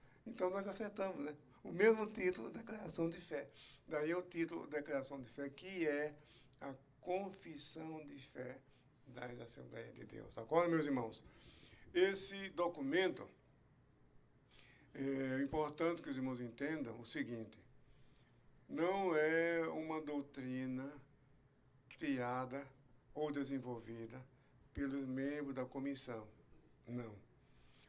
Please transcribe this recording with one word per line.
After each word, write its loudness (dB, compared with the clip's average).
Então, 2
nós 0
acertamos, -2
né? -4
O -8
mesmo 8
título, 2
Declaração -2
de -4
Fé. -4
Daí 2
o 2
título, -2
Declaração -2
de -10
Fé, -4
que -2
é 2
a -6
Confissão -4
de -14
Fé -10
das -8
Assembleias -8
de -12
Deus. -10
Agora, 6
meus 6
irmãos, 0
esse 4
documento, 2
é 2
importante 2
que -4
os -2
irmãos -2
entendam -4
o -8
seguinte, -4
não 2
é 4
uma -2
doutrina -4
criada 0
ou 0
desenvolvida -4
pelos -2
membros -2
da 0
comissão, -2
não. -4